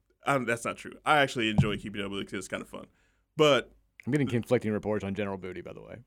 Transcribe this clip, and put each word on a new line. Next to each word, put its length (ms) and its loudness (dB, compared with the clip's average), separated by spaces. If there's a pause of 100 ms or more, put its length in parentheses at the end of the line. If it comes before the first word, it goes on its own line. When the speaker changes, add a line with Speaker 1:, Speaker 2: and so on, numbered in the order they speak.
(260)
Speaker 1:
I, 120 4
that's 260 -2
not 120 -4
true. 180 -14 (120)
I 120 6
actually 320 2
enjoy 280 2
keeping 260 -8
up 60 -8
with 100 -6
it 60 -6
'cause 140 -8
it's 80 -10
kinda 180 -8
fun. 200 -16 (500)
But 340 4 (340)
Speaker 2:
I'm 80 -4
getting 140 2
conflicting 460 0
reports 320 -2
on 100 -4
General 240 -4
Booty, 220 -10
by 120 -12
the 100 -18
way. 240 -16